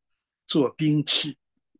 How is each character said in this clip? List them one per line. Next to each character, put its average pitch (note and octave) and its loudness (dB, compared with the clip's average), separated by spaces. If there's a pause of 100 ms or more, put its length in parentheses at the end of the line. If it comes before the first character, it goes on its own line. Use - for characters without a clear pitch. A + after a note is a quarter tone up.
(460)
做 C3+ 2
兵 D3+ 0
器。 - -2 (420)